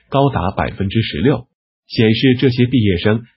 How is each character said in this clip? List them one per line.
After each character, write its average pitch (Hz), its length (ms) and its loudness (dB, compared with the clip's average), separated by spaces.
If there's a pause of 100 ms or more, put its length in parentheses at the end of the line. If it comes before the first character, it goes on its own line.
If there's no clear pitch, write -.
(100)
高 139 200 2
达 90 200 -2
百 - 200 -4
分 98 180 -4
之 113 140 -2
十 - 160 -6
六， 120 300 -2 (380)
显 110 280 2
示 127 240 2
这 135 120 2
些 123 160 0
毕 123 160 0
业 95 160 2
生 110 240 0 (140)